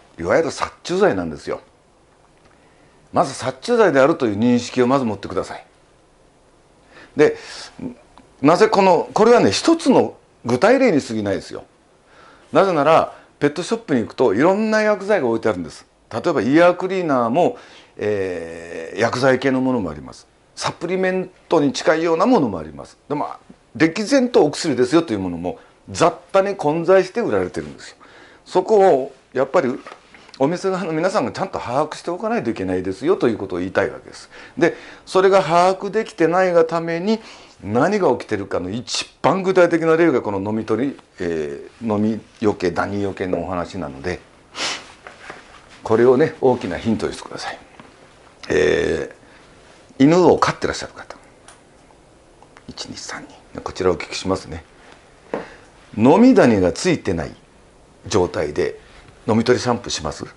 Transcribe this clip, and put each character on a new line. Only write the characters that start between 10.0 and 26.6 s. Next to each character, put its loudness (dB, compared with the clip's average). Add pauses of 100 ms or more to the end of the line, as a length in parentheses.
具 0
体 4
例 2
に 0
過 -10
ぎ -4
な -2
い -2
で -6
す -18
よ。 -14 (880)
な 4
ぜ 0
な 2
ら、 4 (280)
ペ 2
ッ 0
ト -8
シ -6
ョ -2
ッ -10
プ -4
に 2
行 -6
く -18
と 2
い -2
ろ 4
ん -2
な 2
薬 0
剤 0
が 0
置 0
い -8
て -2
あ 2
る -4
ん -6
で -12
す。 -20 (260)
例 -6
え 2
ば 0
イ 2
ヤ 6
ー 0
ク -8
リ -4
ー -4
ナ 0
ー -2
も、 0 (400)
え -6
ー、 -4
薬 0
剤 2
系 -2
の 0
も -2
の -2
も -4
あ -10
り -14
ま -16
す。 -20 (280)
サ -8
プ -10
リ -4
メ 0
ン -4 (180)
ト 4
に 2
近 0
い -2
よ 0
う 0
な 2
も 6
の 0
も -6
あ -10
り -16
ま -16
す。 -20 (100)
で -4
も、 -6 (440)
歴 0
然 2
と 6
お 2
薬 -4
で 4
す -2
よ 4
と -4
い -2
う -4
も -4
の -6
も -8 (320)
雑 2 (200)
多 4
に -2
混 -2